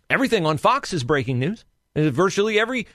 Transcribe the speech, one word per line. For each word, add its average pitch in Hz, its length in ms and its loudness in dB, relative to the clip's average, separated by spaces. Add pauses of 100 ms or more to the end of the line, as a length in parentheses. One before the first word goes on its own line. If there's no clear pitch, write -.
Everything 208 360 0
on 156 120 0
Fox 247 360 0
is 147 100 -2
breaking 127 360 -2
news. 170 260 -4 (300)
Virtually 185 640 2
every 226 360 -2